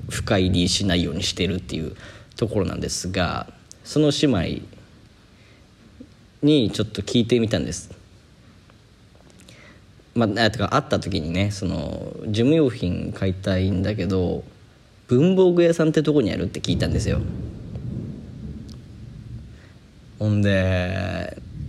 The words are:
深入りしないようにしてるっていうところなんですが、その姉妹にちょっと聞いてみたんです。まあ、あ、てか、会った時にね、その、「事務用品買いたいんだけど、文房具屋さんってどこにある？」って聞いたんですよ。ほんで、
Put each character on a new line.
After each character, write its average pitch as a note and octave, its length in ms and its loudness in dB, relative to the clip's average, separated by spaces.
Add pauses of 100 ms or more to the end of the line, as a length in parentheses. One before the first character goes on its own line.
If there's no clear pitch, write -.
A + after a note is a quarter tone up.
深 - 280 0
入 F#2 240 2
り F2 80 2
し - 160 0
な F2+ 100 2
い F2 80 2
よ E2+ 80 -2
う - 40 -6
に F#2+ 80 -4
し - 100 -2
て F2+ 140 -2
る F#2 80 -2
っ F#2 40 -4
て - 160 -8
い D#2+ 120 -6
う - 80 -12 (400)
と A#2 120 0
こ G#2+ 120 -2
ろ F2+ 60 2
な D#2+ 100 -4
ん C#2+ 40 -4
で C#2+ 100 -4
す F2+ 220 -6
が、 E2+ 360 -2 (360)
そ - 160 -2
の D3+ 120 4 (100)
姉 D3+ 60 6
妹 E2 340 0 (1800)
に C#3+ 280 4
ち G#2+ 100 -2
ょ G#2 40 -2
っ - 20 -4
と - 140 -8
聞 B2 200 2
い G#2+ 40 0
て A#2+ 140 4
み A2 100 0
た F#2 100 2
ん C2 60 -2
で D#2 80 -6
す。 - 180 -12 (2250)
ま A2+ 140 2
あ、 G#2+ 180 2
あ、 G#2 60 4
て - 80 -4
か、 G2+ 100 0
会 C3+ 120 2
っ - 60 -2
た F#2+ 120 2
時 E2+ 200 -2
に D#2 120 -4
ね、 G2 180 2
そ G2+ 160 -4
の、 E2 480 -4 (140)
「事 G#2 140 -2
務 C#3+ 140 6
用 D3 140 6
品 F2 420 -2
買 F#2+ 200 -2
い - 20 -2
た F#2 240 0
い F#2+ 140 2
ん F#2 100 0
だ G2+ 140 -2
け F2+ 100 -4
ど、 F2+ 380 0 (640)
文 E3 280 6
房 F#3 180 6
具 E3+ 100 6
屋 E3 100 6
さ E3 120 2
ん D#3+ 40 4
っ - 20 4
て D#3 120 4
ど D3+ 100 2
こ D3 80 6
に F#2 100 2
あ - 60 -4
る？」 E2+ 80 -2
っ - 20 0
て D2 120 -8
聞 - 140 0
い - 40 0
た - 100 2
ん - 60 0
で - 60 2
す - 100 0
よ。 - 100 2 (3000)
ほ G#2+ 100 2
ん G#2 140 4
で、 F#2 920 0 (340)